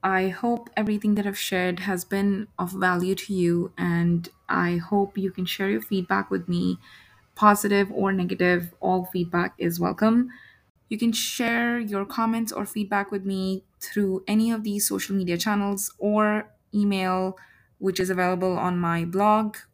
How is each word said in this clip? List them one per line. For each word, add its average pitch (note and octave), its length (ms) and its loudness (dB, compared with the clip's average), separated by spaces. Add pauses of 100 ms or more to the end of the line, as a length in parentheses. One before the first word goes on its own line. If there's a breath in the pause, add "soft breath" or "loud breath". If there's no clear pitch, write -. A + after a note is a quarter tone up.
I F#3+ 220 2
hope A#3 480 -2
everything G#3+ 400 0
that G3+ 100 0
I've G3 140 -4
shared F3+ 400 -2
has F#3 240 -4
been G3 460 0 (100)
of F3+ 140 -4
value F#3 420 2
to F#3+ 180 -8
you, F3 440 2
and E3+ 500 2 (220)
I F3 260 2
hope G3 420 0
you F#3+ 140 -2
can F#3 140 -4
share G3 240 -2
your G#3+ 120 0
feedback G3 480 -2
with F3+ 200 -4
me, F3+ 280 0 (580 loud breath)
positive G3+ 540 4
or G3 220 0
negative. F3+ 720 0
All F#3 240 0
feedback F3 520 -2
is E3+ 220 -2
welcome. A3 480 4 (600 loud breath)
You A3 80 -4
can A#3 160 0
share A#3 680 0
your G#3 240 -2
comments A3+ 480 -2
or - 140 -6
feedback G3+ 460 -2
with G3 120 -4
me F#3+ 400 -2 (160)
through F#3+ 480 -2
any A3 240 2
of A3 140 -4
these G3+ 200 -2
social G3 300 -2
media F3 220 0
channels G3+ 600 -2
or G#3 520 0 (260)
email, F#3+ 640 0 (400 loud breath)
which F#3 200 -2
is F#3 120 0
available F3+ 480 0
on F3+ 220 0
my E3+ 260 0
blog G#3+ 500 2 (180)